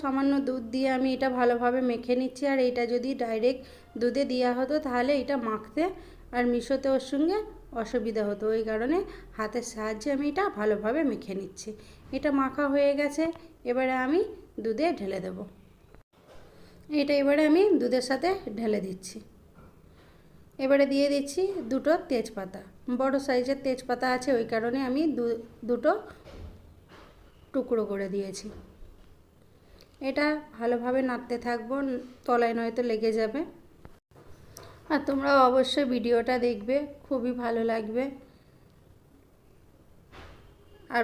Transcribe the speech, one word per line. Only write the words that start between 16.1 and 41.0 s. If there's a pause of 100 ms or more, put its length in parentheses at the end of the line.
এটা
এবারে
আমি (200)
দুধের
সাথে (280)
ঢেলে
দিচ্ছি। (1400)
এবারে
দিয়ে
দিচ্ছি (300)
দুটো (180)
তেজপাতা, (380)
বড় (120)
সাইজের
তেজপাতা
আছে,
ওই
কারণে (100)
আমি (160)
দু-, (280)
দুটো (1600)
টুকরো
করে
দিয়েছি। (1600)
এটা (300)
ভালোভাবে
নাড়তে (120)
থাকবো, (500)
তলায়
নয়তো
লেগে
যাবে। (1500)
আর
তোমরা (180)
অবশ্যই
ভিডিওটা (120)
দেখবে, (300)
খুবই (120)
ভালো (100)
লাগবে। (3000)
আর